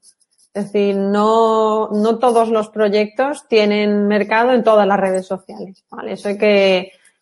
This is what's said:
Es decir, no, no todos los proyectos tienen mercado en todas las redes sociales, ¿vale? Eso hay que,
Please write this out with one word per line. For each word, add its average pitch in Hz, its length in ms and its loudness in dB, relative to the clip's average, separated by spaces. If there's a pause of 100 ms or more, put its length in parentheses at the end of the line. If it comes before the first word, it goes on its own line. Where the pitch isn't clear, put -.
(540)
Es 202 180 -8
decir, 202 240 0
no, 220 960 0
no 214 280 0
todos 226 300 2
los 214 200 -2
proyectos 214 800 -2
tienen 208 580 0
mercado 208 460 0
en 240 120 0
todas 214 220 4
las 196 120 2
redes 190 280 -2
sociales, 190 640 -14
¿vale? - 220 -14
Eso 208 160 -10
hay 202 100 -6
que, 196 540 2 (300)